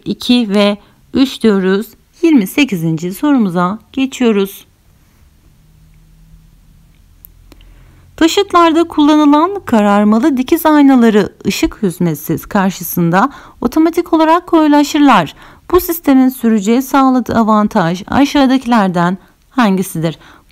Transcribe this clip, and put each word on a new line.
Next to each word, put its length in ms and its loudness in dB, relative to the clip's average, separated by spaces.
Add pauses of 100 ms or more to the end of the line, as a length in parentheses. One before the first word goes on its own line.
İki 440 -2
ve 280 0 (360)
üç 300 -2
diyoruz. 440 0 (340)
Yirmi 260 2
sekizinci 680 -4
sorumuza 680 -2 (140)
geçiyoruz. 720 -4 (3500)
Taşıtlarda 680 0
kullanılan 840 2
kararmalı 720 2
dikiz 280 -2
aynaları 680 4 (140)
ışık 360 -4
hüzmesi 540 -4
karşısında 920 -2 (320)
otomatik 520 -2
olarak 340 2
koyulaşırlar. 880 2 (360)
Bu 80 2
sistemin 500 0
sürücüye 520 -2
sağladığı 560 0
avantaj 680 0
aşağıdakilerden 1120 0 (320)
hangisidir? 680 -2 (320)